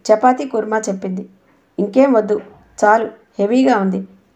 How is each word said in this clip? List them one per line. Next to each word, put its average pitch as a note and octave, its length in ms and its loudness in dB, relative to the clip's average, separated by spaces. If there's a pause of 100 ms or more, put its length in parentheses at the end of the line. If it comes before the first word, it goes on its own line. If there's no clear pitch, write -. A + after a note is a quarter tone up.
(140)
చపాతీ B3+ 320 2
కుర్మా A3 440 -4
చెప్పింది. F#3+ 400 -8 (500)
ఇంకేం B3+ 340 2
వద్దు, G#3 280 0 (420)
చాలు, A3 220 4 (340)
హెవీగా B3 380 2
ఉంది F#3+ 300 -4 (280)